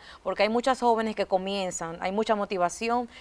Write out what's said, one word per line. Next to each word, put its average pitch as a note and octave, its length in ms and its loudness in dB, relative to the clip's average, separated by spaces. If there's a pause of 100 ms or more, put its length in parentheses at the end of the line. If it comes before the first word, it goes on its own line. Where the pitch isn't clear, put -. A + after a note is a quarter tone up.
(220)
porque F#3 220 0
hay G#3+ 60 4
muchas B3 320 2
jóvenes A3 340 2
que G3 100 0
comienzan, F#3 760 -2
hay F#3 100 -2
mucha A3 240 2
motivación, G#3+ 760 0 (120)